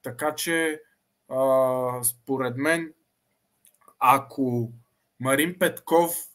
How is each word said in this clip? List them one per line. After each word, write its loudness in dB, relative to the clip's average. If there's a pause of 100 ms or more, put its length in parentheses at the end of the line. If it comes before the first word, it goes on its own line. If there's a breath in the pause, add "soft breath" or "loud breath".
Така -4
че, -2 (480 soft breath)
а, 2
според -4
мен, -2 (1040)
ако 2 (480)
Марин 0
Петков 0 (180)